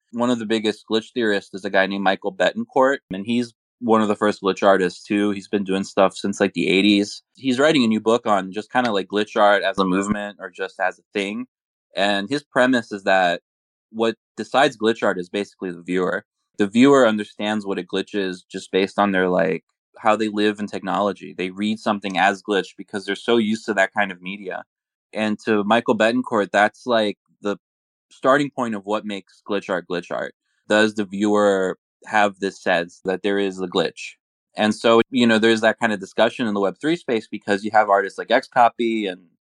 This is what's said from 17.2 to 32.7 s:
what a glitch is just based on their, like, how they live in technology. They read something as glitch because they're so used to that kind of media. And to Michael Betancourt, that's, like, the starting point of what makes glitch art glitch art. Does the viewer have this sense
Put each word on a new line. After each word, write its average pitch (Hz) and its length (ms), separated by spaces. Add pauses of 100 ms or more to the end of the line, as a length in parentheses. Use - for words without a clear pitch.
what 98 140
a - 20
glitch 95 320
is 92 300
just - 260
based 95 300
on 101 100
their, 92 180
like, 87 360 (340)
how 110 160
they 110 140
live 104 320
in 101 80
technology. 92 680
They 90 140
read 107 300
something 101 360
as 95 240
glitch 98 380
because 98 260
they're 98 120
so 117 200
used 110 300
to 110 80
that 95 180
kind 101 200
of 90 100
media. 92 400 (500)
And 107 280
to 107 240
Michael 117 340
Betancourt, 113 540
that's, 104 340
like, 110 320 (240)
the 101 140 (560)
starting 143 360
point 117 280
of 95 100
what 104 180
makes 101 400
glitch 98 240
art 90 220
glitch 87 220
art. - 240 (320)
Does 107 260
the 107 100
viewer 98 720 (300)
have 104 320
this 95 240
sense 87 420